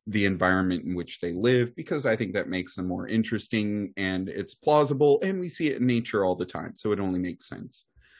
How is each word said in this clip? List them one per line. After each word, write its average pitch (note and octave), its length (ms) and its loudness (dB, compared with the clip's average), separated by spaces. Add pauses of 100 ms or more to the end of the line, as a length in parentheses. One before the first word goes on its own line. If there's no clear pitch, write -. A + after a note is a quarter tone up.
the G2+ 200 2
environment F#2 580 2
in F2+ 100 -4
which F2 260 -8
they F2 120 -2
live, A#2+ 420 2
because D#3 300 -6
I A2+ 120 2
think G2+ 180 -4
that F#2+ 160 -2
makes F2+ 240 -4
them F2+ 120 -6
more F2+ 220 -4
interesting, G#2 880 -2
and F#2+ 320 -2
it's - 260 -8
plausible, C#3+ 680 4
and F#3+ 180 -2
we F3+ 80 -6
see D#3 200 -2
it C3+ 120 -2
in B2 60 2
nature A#2 360 2
all F#2 140 2
the F2 80 -4
time, E2 300 -8
so G#2+ 180 -2
it G2+ 80 0
only F#2 180 0
makes F2+ 300 -6
sense. - 380 -14 (340)